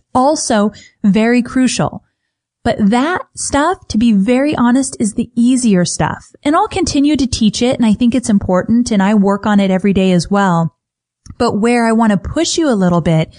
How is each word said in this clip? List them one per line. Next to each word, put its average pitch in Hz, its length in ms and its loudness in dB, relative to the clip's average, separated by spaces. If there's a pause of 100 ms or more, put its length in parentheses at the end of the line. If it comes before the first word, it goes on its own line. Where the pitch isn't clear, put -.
(140)
also 254 560 0 (320)
very 220 400 2
crucial. 247 600 -2 (580)
But - 140 -2 (140)
that 285 320 0 (120)
stuff, 311 540 -2
to 220 100 -4
be 233 140 2
very 247 420 0
honest, 247 460 0
is 208 140 -2
the 233 200 -6
easier 233 500 2
stuff. - 480 -6 (100)
And 294 120 0
I'll 415 140 0
continue 294 480 0
to 269 100 0
teach - 360 0
it, 254 140 0
and 240 100 0
I 208 80 2
think 240 200 0
it's 240 160 -2
important, 214 640 0
and 196 100 2
I 208 120 2
work 202 320 0
on 202 140 2
it 196 100 0
every 190 220 0
day 190 200 2
as 175 180 0
well. 180 460 0 (600)
But 220 220 -2
where 233 260 0
I 226 60 2
want 220 200 2
to 196 40 2
push - 400 -4
you 320 120 0
a 240 60 2
little 180 260 2
bit, 160 380 -2